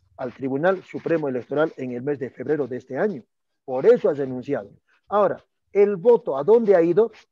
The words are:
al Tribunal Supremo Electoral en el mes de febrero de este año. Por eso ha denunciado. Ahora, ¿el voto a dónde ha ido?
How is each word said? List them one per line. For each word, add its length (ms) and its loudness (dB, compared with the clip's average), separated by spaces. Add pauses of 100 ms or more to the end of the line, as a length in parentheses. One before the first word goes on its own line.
(160)
al 160 -10
Tribunal 500 -2
Supremo 460 -4
Electoral 480 -2
en 160 -10
el 100 -10
mes 160 -6
de 120 -10
febrero 360 -4
de 120 -8
este 200 -12
año. 240 -4 (420)
Por 220 -2
eso 220 6
ha 60 0
denunciado. 560 -6 (380)
Ahora, 360 0 (280)
¿el 240 4
voto 400 2
a 60 -2
dónde 320 4
ha 80 6
ido? 300 2 (200)